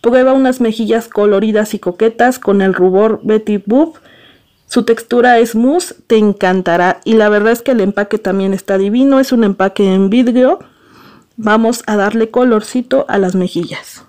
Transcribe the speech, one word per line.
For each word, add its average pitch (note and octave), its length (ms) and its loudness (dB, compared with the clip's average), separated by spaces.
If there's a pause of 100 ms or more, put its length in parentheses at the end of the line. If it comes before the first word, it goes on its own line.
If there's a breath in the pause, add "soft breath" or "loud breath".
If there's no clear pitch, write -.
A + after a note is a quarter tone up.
"Prueba B3+ 320 2
unas C4 280 0
mejillas A3+ 460 -2
coloridas G#3 680 -2
y G3+ 40 -8
coquetas A3+ 640 -2
con G3+ 200 0
el F#3+ 140 0
rubor F#3+ 480 2
Betty G#3+ 420 -2
Boop. C#4+ 340 0 (680 soft breath)
Su - 180 -2
textura A#3+ 540 2
es A#3 160 0
mousse, C4+ 400 -2 (140)
te A3+ 80 4
encantará". F#3 880 0
Y A3+ 100 0
la G#3+ 140 4
verdad G#3 240 2
es A#3 100 -4
que C4+ 100 -2
el A#3 80 0
empaque G3+ 380 -2
también G3 360 -4
está F#3+ 240 -4
divino, B3+ 420 2
es C4+ 100 -2
un A#3 140 2
empaque G3 480 0
en F#3+ 180 2
vidrio. B3 480 2 (760 loud breath)
Vamos A3+ 500 0
a G#3+ 100 -2
darle G#3+ 340 0
colorcito B3 800 0
a G3+ 100 -2
las F#3+ 180 -2
mejillas. - 720 -8